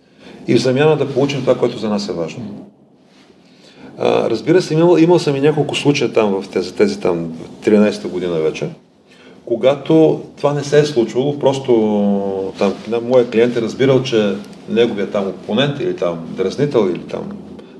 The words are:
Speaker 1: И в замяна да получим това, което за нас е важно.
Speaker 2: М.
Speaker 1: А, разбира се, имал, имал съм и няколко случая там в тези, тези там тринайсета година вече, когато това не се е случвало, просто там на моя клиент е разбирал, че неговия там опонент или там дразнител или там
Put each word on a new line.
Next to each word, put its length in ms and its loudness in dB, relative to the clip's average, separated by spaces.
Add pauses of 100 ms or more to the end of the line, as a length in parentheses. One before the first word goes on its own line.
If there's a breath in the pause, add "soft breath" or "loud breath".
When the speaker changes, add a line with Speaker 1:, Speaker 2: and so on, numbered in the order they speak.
(480 loud breath)
Speaker 1:
И 60 4
в 80 4
замяна 340 4
да 120 -2
получим 320 -2
това, 180 2
което 200 -2
за 100 -4
нас 200 -2
е 40 -4
важно. 320 -8
Speaker 2:
М. 60 -12 (1500 loud breath)
Speaker 1:
А, 320 2
разбира 320 2
се, 120 -4
имал, 240 4
имал 200 6
съм 180 -2
и 40 -2
няколко 340 2
случая 380 0
там 300 2
в 60 -12
тези, 260 -4
тези 260 0
там 320 -2 (320)
тринайсета 440 2
година 320 -4
вече, 280 -4 (760 loud breath)
когато 760 2 (160)
това 160 0
не 120 -4
се 160 2
е 40 4
случвало, 540 -2
просто 340 0 (840)
там 160 0 (140)
на 120 -2
моя 300 2
клиент 260 2
е 60 -2
разбирал, 400 2
че 320 0 (340)
неговия 420 0
там 180 -2
опонент 520 -4
или 160 -4
там 220 -4 (180)
дразнител 540 0
или 100 -4
там 220 -10 (580 loud breath)